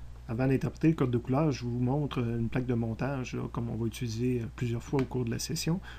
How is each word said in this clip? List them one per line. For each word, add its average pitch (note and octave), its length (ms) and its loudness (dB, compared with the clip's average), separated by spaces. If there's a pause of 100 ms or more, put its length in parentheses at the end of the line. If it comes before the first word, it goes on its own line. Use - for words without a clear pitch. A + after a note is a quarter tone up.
(300)
Avant B2 180 2
d'interpréter C3+ 400 2
le E3 60 8
code C3+ 180 2
de A#2+ 60 2
couleur, C3+ 340 2
je A#2 140 -4
vous A#2+ 140 0
montre C3 400 2
une A#2 280 0
plaque B2 180 0
de B2 80 2
montage, A#2 640 -2
là, B2 160 -2
comme A#2 180 -2
on A#2+ 60 -4
va A2+ 120 0
utiliser, A#2+ 540 0
euh, A2+ 40 -4 (120)
plusieurs A#2 260 -2
fois C#3 180 2
au B2+ 40 2
cours B2 180 -2
de A#2 80 -2
la A#2+ 80 -2
session. D#3+ 400 -2 (200)